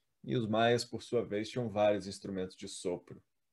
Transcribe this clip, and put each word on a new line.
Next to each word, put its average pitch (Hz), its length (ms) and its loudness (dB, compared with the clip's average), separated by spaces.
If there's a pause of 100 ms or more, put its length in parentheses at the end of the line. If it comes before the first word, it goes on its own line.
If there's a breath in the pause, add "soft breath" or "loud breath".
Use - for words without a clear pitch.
(240)
E 131 120 0
os 113 120 0
maias, 117 360 4
por - 180 -10
sua 117 220 0
vez, 104 240 -2
tinham 120 220 -4
vários 104 360 4
instrumentos 95 500 -6
de 98 120 -12
sopro. - 540 -6 (300)